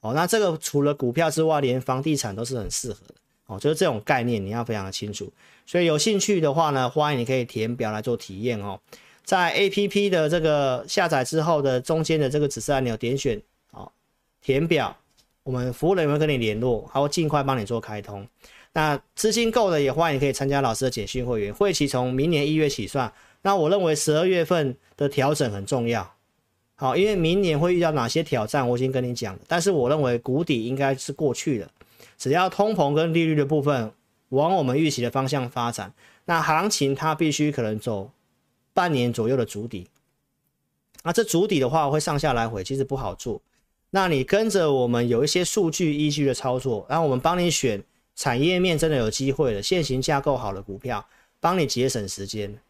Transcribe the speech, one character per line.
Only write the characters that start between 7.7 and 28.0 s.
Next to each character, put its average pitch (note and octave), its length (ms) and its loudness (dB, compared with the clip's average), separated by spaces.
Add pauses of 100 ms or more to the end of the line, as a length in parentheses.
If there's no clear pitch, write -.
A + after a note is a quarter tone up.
表 A2 160 -4
来 G#2+ 80 -4
做 A#2 160 -2
体 G2 240 -12
验 A#2 200 -2
哦。 G2 200 -10 (420)
在 F3 300 2
A G3 160 2
P G3+ 180 0
P G3+ 220 2
的 D#3+ 200 2
这 E3+ 120 2
个 C#3+ 480 2
下 F#3 180 0
载 D3 160 2
之 D#3 200 0
后 D#3 180 2
的 C3+ 200 2
中 D#3+ 220 -2
间 D#3 160 2
的 C#3+ 100 2
这 D3 120 0
个 D3 80 2
指 C3 100 -6
示 C#3+ 140 -2
按 C3+ 120 2
钮 A#2 120 -2
点 A#2+ 200 -2
选， A#2 240 -2 (320)
哦， - 180 -16 (520)
填 C#3 240 2
表， C#3 300 0 (460)
我 C3 100 -6
们 B2+ 200 -2
服 D#3 160 -2
务 G3 60 4
人 E3 120 2
员 C#3+ 80 2
会 D3+ 40 0
跟 D#3 80 2
你 C#3+ 120 2
联 A2 200 0
络， A#2+ 340 -2
他 C#3 80 0
会 D3 80 2
尽 D#3+ 200 0
快 C#3+ 140 0
帮 C3+ 160 0
你 G#2 80 -4
做 A#2 120 -4
开 G#2+ 220 -8
通。 G2+ 260 -12 (460)
那 D3+ 280 0 (140)
资 A3 160 0
金 A3+ 200 2
够 A3 200 2
的 D#3 100 2
也 C3+ 120 2
欢 E3 200 2
迎 C3+ 60 0
可 C#3+ 80 0
以 C3+ 60 0
参 C3+ 160 -2
加 C#3 140 2
老 A#2 120 2
师 C3 120 -2
的 B2+ 40 2
简 G#2+ 160 -6
讯 B2+ 180 -6
会 A#2 180 -2
员， G2+ 100 -4
会 G3+ 180 2
期 D3+ 160 0
从 B2+ 260 -2
明 C#3 180 0
年 C#3+ 160 2
一 D#3 80 0
月 D#3 140 2
起 A2+ 180 -4
算。 B2+ 260 -4 (300)
那 - 120 2
我 D3+ 140 2
认 G3 140 2
为 D#3+ 120 2
十 D3+ 220 0
二 E3 80 2
月 F#3 180 2
份 D3+ 320 0 (220)
的 C#3+ 100 0
调 C#3 280 0
整 B2+ 180 0
很 G2 140 -6
重 A#2+ 200 0
要， A2+ 280 -4 (640)
好， C3 200 0
因 F#3+ 100 4
为 G#3+ 80 2
明 F3 280 2
年 D#3 180 2
会 F3 140 2
遇 F3 60 2
到 E3 120 2
哪 A#2+ 160 0